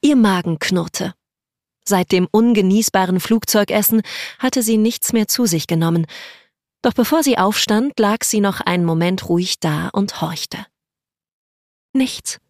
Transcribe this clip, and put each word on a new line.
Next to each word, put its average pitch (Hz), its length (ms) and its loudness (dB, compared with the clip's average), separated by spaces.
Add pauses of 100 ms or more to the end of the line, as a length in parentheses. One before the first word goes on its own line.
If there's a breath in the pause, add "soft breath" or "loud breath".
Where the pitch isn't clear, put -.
Ihr 294 140 4
Magen 185 440 2
knurrte. 185 540 -4 (720)
Seit 185 240 2
dem 180 180 2
ungenießbaren 202 920 2
Flugzeugessen 214 800 0 (360 loud breath)
hatte 254 240 -2
sie 220 160 2
nichts 220 360 0
mehr 220 140 2
zu - 180 0
sich 165 200 0
genommen. 165 400 0 (760 loud breath)
Doch 240 120 -2
bevor 302 300 2
sie 269 140 2
aufstand, 214 640 0
lag 214 240 2
sie 214 180 0
noch 196 200 0
einen 175 240 0
Moment 170 420 0
ruhig 175 320 -2
da 160 300 -2
und - 320 -4
horchte. 165 440 -8 (1300)
Nichts. - 460 -4 (100)